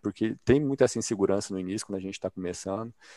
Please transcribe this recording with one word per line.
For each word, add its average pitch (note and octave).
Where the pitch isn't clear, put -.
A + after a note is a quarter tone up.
porque A2
tem C3+
muita C3+
essa -
insegurança G2
no F#2+
início, F#2+
quando G2
a F#2
gente F#2+
tá F#2+
começando, F#2+